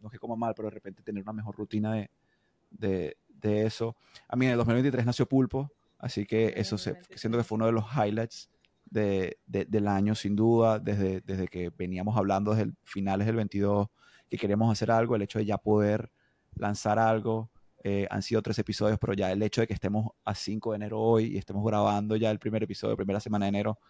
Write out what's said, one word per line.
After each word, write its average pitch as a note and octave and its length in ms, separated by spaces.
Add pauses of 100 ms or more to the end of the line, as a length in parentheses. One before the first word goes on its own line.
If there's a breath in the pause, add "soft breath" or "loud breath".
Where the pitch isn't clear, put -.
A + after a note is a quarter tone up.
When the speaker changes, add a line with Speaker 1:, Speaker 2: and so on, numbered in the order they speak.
Speaker 1:
no G#2+ 80
es - 40
que A#2+ 60
coma A#2 180
mal, A2+ 200
pero A2 120
de G#2 60
repente G2 280
tener G#2 200
una A2 120
mejor G#2+ 200
rutina G#2+ 380
de, G#2+ 180 (600)
de, F#2+ 480 (100)
de G#2+ 380
eso. A2+ 280 (320 loud breath)
A B2 100
mí B2+ 100
en B2+ 60
el A#2+ 60
dos A#2 80
mil A#2 80
veintitrés B2+ 300
nació A#2+ 240
Pulpo, C3+ 420 (280)
así G#2 260
que A2 240
Speaker 2:
En - 60
el - 60
Speaker 1:
eso G#2+ 180
se, - 120
Speaker 2:
dos F#2 40
mil - 0
veintitrés. - 260
Speaker 1:
siento A2+ 180
que A#2 60
fue G#2+ 120
uno A2+ 100
de A#2 60
los A2 120 (100)
highlights A2 540 (380)
de, G2 580
de, - 220
del G#2 200
año, G2+ 280
sin G#2 200
duda, A2+ 440
desde, G2 420
desde F#2+ 280
que F2+ 280
veníamos F#2 400
hablando G2+ 360
desde A2 100
el - 220
finales G2 420
del A2+ 100
veintidós, G2+ 520 (420 soft breath)
que - 80
queremos A2 340
hacer G#2+ 180
algo, A2+ 240
el G#2 60
hecho G2+ 200
de G#2+ 40
ya G2+ 140
poder G#2+ 520 (440)
lanzar G#2 440
algo. A2+ 520 (380)
Eh, G2 220
han G#2 120
sido A2 200
tres A2 160
episodios, G#2 400
pero G#2+ 140
ya F#2+ 180
el G2 140
hecho G#2+ 160
de A2 80
que G#2 60
estemos G#2 340 (160)
a G2+ 100
cinco G#2+ 380
de G#2+ 40
enero G#2+ 240
hoy A2+ 260
y G2 120
estemos G2+ 260
grabando G#2 520
ya A2 160
el G#2 80
primer G#2+ 240
episodio, G#2+ 320
primera G2+ 240
semana G#2 240
de G2 60
enero, G#2 280 (120)